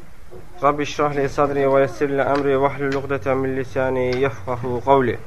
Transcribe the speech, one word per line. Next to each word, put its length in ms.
Rabbi 240
şrah 300
li 120
sadri 460
ve 60
yessir 280
li 120
emri 420
ve 60
hlul 260
uqdeten 420
min 200
lisani 640
yefqahu 640
qavli. 420